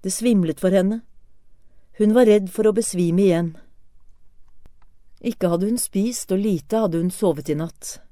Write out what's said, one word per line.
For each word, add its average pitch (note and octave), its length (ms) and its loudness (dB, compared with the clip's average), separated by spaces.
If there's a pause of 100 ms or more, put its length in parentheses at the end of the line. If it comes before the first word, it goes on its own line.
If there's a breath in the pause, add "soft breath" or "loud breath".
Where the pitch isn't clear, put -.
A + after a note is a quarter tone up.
Det F#3+ 140 -6
svimlet F#3+ 440 0
for F#3 140 2
henne. G3+ 280 0 (960)
Hun G#3+ 160 2
var A#3+ 160 6
redd G3 180 2
for G#3+ 160 -2
å G#3+ 80 4
besvime F#3 520 0
igjen. E3+ 240 2 (1700)
Ikke G#3 320 -2
hadde F3+ 160 0
hun A#3+ 140 -2
spist, A3 500 -4
og F#3+ 80 0
lite G#3 400 -2
hadde E3 220 0
hun F3+ 100 -2
sovet D#3 400 -2
i D3 80 -2
natt. - 380 -10 (140)